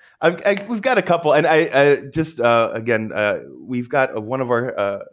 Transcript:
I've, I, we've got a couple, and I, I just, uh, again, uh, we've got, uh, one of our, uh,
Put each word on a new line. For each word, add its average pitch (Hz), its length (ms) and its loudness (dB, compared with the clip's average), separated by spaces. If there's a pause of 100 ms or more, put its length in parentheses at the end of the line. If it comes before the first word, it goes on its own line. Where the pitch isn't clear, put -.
(200)
I've, 170 240 0
I, 202 240 0
we've 226 140 -6
got 254 160 0
a 180 40 2
couple, 165 300 2
and 151 140 4
I, 156 120 4 (140)
I 139 240 4 (160)
just, 160 280 -6
uh, 117 320 4
again, 110 400 -2
uh, 98 280 0 (180)
we've 120 300 -6
got, 131 280 0
uh, 110 40 -4
one 120 200 -6
of 123 100 -4
our, 120 280 -2
uh, 101 340 -2